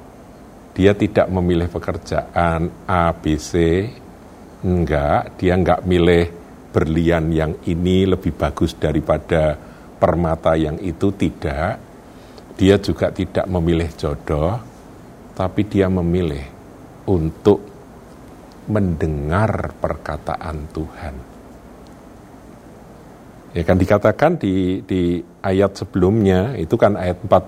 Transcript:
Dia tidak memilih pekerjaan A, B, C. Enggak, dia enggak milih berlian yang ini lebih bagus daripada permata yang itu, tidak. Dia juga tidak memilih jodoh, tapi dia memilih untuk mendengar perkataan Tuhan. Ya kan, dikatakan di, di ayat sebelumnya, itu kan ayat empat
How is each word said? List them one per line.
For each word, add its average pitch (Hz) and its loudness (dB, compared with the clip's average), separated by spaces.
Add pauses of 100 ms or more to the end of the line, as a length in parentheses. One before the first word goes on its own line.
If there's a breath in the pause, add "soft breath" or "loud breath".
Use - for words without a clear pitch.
(720)
Dia 101 4
tidak 95 2
memilih 87 0
pekerjaan 85 -4
A, 85 2
B, 78 -2
C. 85 0 (800)
Enggak, 80 0
dia 90 0
enggak 87 2
milih 87 4 (420)
berlian 82 0
yang 78 0 (160)
ini 92 2
lebih 87 0
bagus 82 -2
daripada 78 -2 (400 loud breath)
permata 80 2
yang 80 -2
itu, 98 -4
tidak. 80 -4 (760 loud breath)
Dia 95 6
juga 90 -2
tidak - -4
memilih 85 0
jodoh, 80 -2 (760)
tapi 95 -2
dia 98 2
memilih 85 0 (640)
untuk 87 2 (1000)
mendengar 85 -2
perkataan - -8 (180)
Tuhan. 78 -10 (2500)
Ya 87 -2
kan, 92 4
dikatakan 107 2
di, 95 0
di 87 0 (180)
ayat 98 0
sebelumnya, 95 2
itu 85 0
kan 104 4
ayat 90 -4
empat 98 4